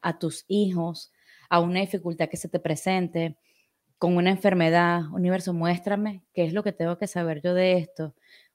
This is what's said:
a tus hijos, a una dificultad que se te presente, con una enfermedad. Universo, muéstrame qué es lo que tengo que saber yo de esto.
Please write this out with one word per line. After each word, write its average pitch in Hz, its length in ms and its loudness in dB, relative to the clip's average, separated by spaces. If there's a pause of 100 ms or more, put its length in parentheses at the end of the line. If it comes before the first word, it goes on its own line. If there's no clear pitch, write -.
a 165 160 -2
tus - 300 -6
hijos, 180 640 -2 (360)
a 175 120 4
una 180 200 0
dificultad 170 480 -2
que - 80 -10
se 170 120 -10
te - 120 -2
presente, 165 760 -2 (600)
con 175 180 2
una 180 140 4
enfermedad. 175 840 4
Universo, 180 420 0
muéstrame 190 680 -2 (120)
qué 175 100 2
es 160 80 -2
lo 202 100 -2
que 202 100 -4
tengo 170 260 -4
que 208 80 -4
saber 165 360 -4
yo 180 120 0
de 185 240 4
esto. 160 360 -8 (400)